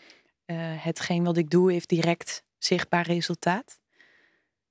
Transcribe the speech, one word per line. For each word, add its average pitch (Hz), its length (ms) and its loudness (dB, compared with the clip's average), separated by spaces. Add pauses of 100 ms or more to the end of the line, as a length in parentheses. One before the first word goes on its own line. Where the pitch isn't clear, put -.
(460)
eh, 165 380 -8
hetgeen 170 400 -2
wat 170 140 2
ik 160 120 0
doe 180 220 4
heeft 175 180 -2
direct 170 540 0 (140)
zichtbaar 175 480 0
resultaat. 175 760 -2 (920)